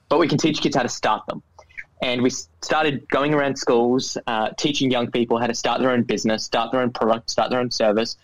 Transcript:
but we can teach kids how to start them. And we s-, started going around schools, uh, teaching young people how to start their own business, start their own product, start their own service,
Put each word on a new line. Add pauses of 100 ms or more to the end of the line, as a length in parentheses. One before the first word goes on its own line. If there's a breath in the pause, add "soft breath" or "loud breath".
but
we
can
teach
kids
how
to
start
them. (580 loud breath)
And
we
s-, (140)
started
going
around
schools, (100)
uh,
teaching
young
people
how
to
start
their
own
business,
start
their
own
product,
start
their
own
service,